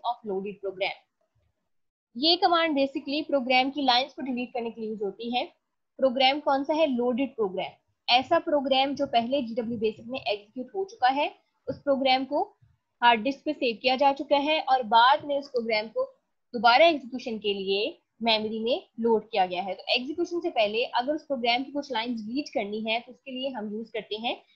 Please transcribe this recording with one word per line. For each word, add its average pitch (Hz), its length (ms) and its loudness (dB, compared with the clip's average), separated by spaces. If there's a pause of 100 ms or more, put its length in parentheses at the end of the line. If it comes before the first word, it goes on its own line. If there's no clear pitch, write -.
of 240 200 -4
loaded 196 360 -6
program. 185 380 -4 (1160)
ये 320 200 2
कमांड 330 400 2
basically 277 500 -2
प्रोग्राम 254 440 2
की 285 140 -6
लाइंस 254 300 2
को 320 80 -12
डिलीट 247 320 -6
करने 233 160 -6
के 226 100 -14
लिए 220 100 -6
यूज़ 214 140 -8
होती 226 320 -6
है। 262 80 0 (540)
Program 269 420 2
कौन 285 240 0
सा 311 100 0
है? 311 120 4
लोडेड 247 500 0
program, 185 360 -4 (360)
ऐसा 262 300 4
प्रोग्राम 277 560 0
जो 277 120 -2
पहले 247 360 0
जीडब्ल्यू 233 360 -6
बेसिक 220 280 -4
में 247 140 -10
execute 214 540 -8
हो 190 160 -4
चुका - 180 0
है, 285 200 0 (400)
उस - 140 -8
program 262 420 2
को 285 180 -2 (600)
hard 240 200 6
डिस्क 269 220 -4
पे 302 80 -2
सेव 254 300 -2
किया 254 140 2
जा 277 160 4
चुका 285 260 0
है 302 240 2
और 262 200 2 (100)
बाद 262 320 6
में 285 140 -2
उस 277 120 -6
प्रोग्राम 226 380 -2
को - 160 -4 (500)
दोबारा 240 320 8
execution 247 520 -2
के 208 160 -2
लिए 196 280 0 (400)
memory 220 380 0
में 254 220 -2 (180)
load 226 300 2
किया 190 160 2
गया 180 160 -4
है। 190 120 -6
तो - 100 -12 (100)
execution 320 460 -4
से 339 100 -4
पहले 220 340 0
अगर 247 300 -2
उस 311 120 -8
program 247 380 -2
की 269 80 -12
कुछ 277 200 -6
lines 233 280 -4
delete 240 340 -6
करनी 208 340 -4
है 226 120 0
तो 247 120 -16
उसके 262 200 -18
लिए 254 180 -6
हम 214 240 -8
यूज़ 226 180 -10
करते 214 240 -8
हैं 233 200 -6 (200)